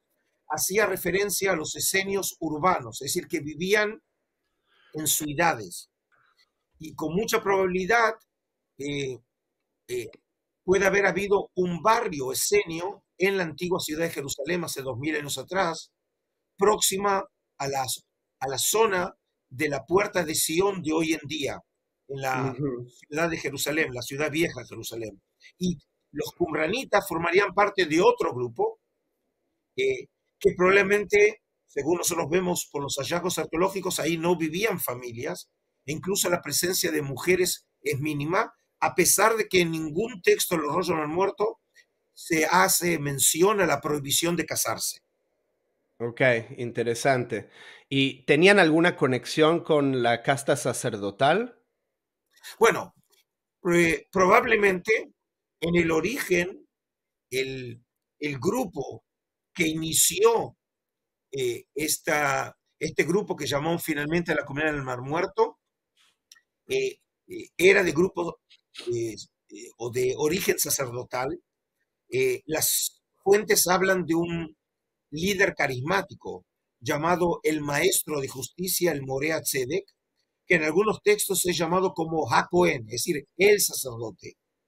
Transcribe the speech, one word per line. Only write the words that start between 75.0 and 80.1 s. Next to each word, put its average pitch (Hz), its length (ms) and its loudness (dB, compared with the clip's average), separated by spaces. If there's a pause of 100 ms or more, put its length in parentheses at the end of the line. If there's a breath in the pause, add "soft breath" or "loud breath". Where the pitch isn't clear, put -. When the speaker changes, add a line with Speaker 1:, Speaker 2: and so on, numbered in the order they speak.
Speaker 1:
líder 180 440 0
carismático 127 880 -4 (340)
llamado 165 640 0
el 156 180 0
maestro 147 600 0
de 131 80 -6
justicia, 175 640 -4
el 143 120 -6
Morea 143 380 -2
Tzedek, 139 440 -4 (640)